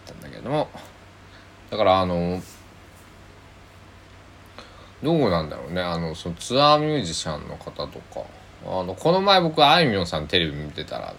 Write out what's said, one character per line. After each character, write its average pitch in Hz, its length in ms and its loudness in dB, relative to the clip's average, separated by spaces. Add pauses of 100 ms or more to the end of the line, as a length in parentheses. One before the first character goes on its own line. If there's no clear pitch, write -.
た - 80 -18
ん - 80 -18
だ 73 80 -16
け - 80 -16
ど 90 100 -12
も。 147 220 -2 (1000)
だ 104 60 -6
か 107 60 2
ら、 95 180 6
あ 92 40 2
の、 90 340 0 (2500)
ど 147 100 0
う 147 200 4
な 85 100 2
ん 76 80 -8
だ 73 60 -12
ろ - 120 -12
う 82 60 -8
ね。 90 80 -2
あ 87 160 -2
の、 82 160 -4
そ 85 160 -8
の 87 60 -6
ツ 127 260 0
ア 147 140 8
ー 151 40 4
ミ 151 60 0
ュ 151 140 0
ー 117 40 -4
ジ 82 120 -6
シ - 120 -6
ャ 76 100 -6
ン - 100 -12
の 78 100 -12
方 - 140 -14 (160)
と - 120 -14 (140)
か。 - 80 -8 (420)
あ 92 200 -4
の、 92 100 -6
こ 156 180 0
の 190 100 4
前 196 200 6
僕、 160 240 4
あ 156 160 6
い 156 60 4
み 104 100 2
ょ 92 60 0
ん 87 40 -4
さ 82 120 -4
ん 76 80 -6
テ 92 100 2
レ 80 140 2
ビ 71 40 -8
見 73 160 -8
て 76 140 -10
た 62 140 -10
ら、 50 180 -10